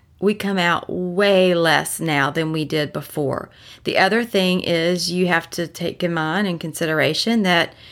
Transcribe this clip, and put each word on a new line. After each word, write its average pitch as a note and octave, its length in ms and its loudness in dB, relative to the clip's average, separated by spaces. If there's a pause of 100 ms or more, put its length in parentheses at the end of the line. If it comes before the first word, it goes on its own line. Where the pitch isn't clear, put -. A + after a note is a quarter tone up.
(200)
we G3+ 140 2
come G3 240 -2
out F3 300 0
way F#3 640 2
less D#3 440 0
now D3 320 0
than D#3+ 220 -2
we D#3 120 -2
did D3+ 280 -2
before. - 580 -4 (340)
The - 140 0
other G3 240 4
thing F#3 380 0
is E3+ 500 0
you F3+ 160 0
have E3+ 240 0
to E3+ 160 -6
take - 380 -6
in E3+ 80 0
mind E3 340 -2
and F3 140 -4
consideration D#3 800 0
that F3+ 320 2 (180)